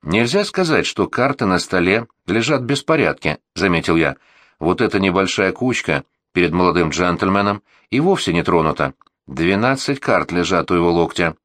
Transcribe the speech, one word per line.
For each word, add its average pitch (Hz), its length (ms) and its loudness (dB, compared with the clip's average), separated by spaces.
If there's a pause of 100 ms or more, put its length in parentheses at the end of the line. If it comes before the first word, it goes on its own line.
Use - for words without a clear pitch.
«Нельзя 120 420 0
сказать, 160 420 0
что 98 200 -2
карты - 400 -2
на 90 120 2
столе 92 500 0 (180)
лежат 117 360 0
в - 20 -8
беспорядке», — 120 720 -2 (160)
заметил 85 420 0
я. 76 200 0 (420)
«Вот 85 220 0
эта 107 180 0
небольшая 95 540 0
кучка 110 520 -2 (280)
перед 87 200 2
молодым 87 360 2
джентльменом 95 760 0 (280)
и 127 100 0
вовсе 175 320 0
не 82 100 2
тронута. 78 520 0 (320)
Двенадцать 104 720 -2
карт 87 320 0
лежат 87 380 0
у 92 40 2
его 85 160 4
локтя. 85 540 0